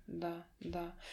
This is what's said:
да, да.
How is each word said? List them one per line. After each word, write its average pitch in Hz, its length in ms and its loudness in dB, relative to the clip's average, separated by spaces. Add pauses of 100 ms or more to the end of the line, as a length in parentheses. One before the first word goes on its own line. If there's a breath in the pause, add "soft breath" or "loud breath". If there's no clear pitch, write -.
да, 170 400 2 (140)
да. 170 340 2 (180 loud breath)